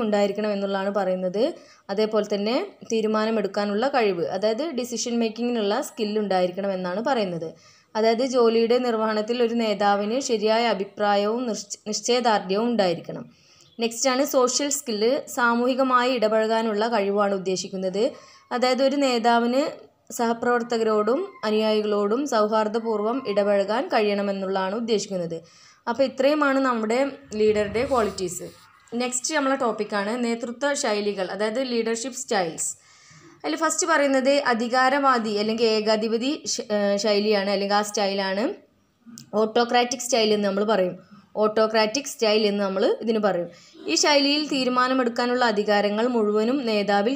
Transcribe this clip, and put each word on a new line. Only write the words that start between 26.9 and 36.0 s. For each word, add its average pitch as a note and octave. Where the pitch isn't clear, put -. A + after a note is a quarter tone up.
ലീഡറുടെ G#3+
ക്വാളിറ്റീസ്. F#3+
നെക്സ്റ്റ് B3
നമ്മളെ C4+
ടോപ്പിക്കാണ് G#3
നേതൃത്വ A#3+
ശൈലികൾ, G#3
അതായത് G#3+
ലീഡർഷിപ്പ് A3+
സ്റ്റൈൽസ്. F3
അതിൽ D#4
ഫസ്റ്റ് D#4+
പറയുന്നത് C#4
അധികാരവാദി B3+
അല്ലെങ്കിൽ A3+
ഏകാധിപതി A3